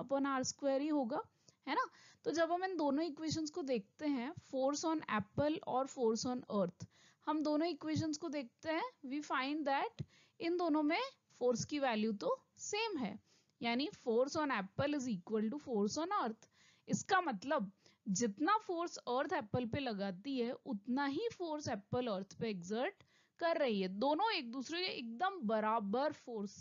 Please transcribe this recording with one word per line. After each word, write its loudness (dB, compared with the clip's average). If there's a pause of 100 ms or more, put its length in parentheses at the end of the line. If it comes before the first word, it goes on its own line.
upon 0
R 2
square 0
ही -2
होगा, 0 (460)
है 0
ना। 2 (380)
तो 0
जब 4
हम 0
इन -2
दोनों 4
equations -2
को -6
देखते -2
हैं, 0 (220)
force 2
on 2 (180)
apple 0
और 0
force 2
on -4 (140)
earth, 0 (420)
हम 2
दोनों 2
equations -2
को -6
देखते -6
हैं, 0 (140)
we -4
find 0
that 0 (340)
इन 0
दोनों 4
में 2 (400)
force 2
की -2
value 2
तो 0 (200)
same -2
है, -4 (440)
यानी 0 (180)
force 2
on 0
apple 0
is -4
equal 0
to -6
force 2
on -2
earth। -4 (400)
इसका 2
मतलब -2 (360)
जितना 2
force -4
earth 0
apple 0
पे -2
लगाती -4
है 0
उतना -2
ही 0
force -4
apple -2
earth -4
पे -2
exert -4 (360)
कर 2
रही 2
है, 2
दोनों 2
एक -2
दूसरे -4
के 0
एकदम -4
बराबर 2
force -8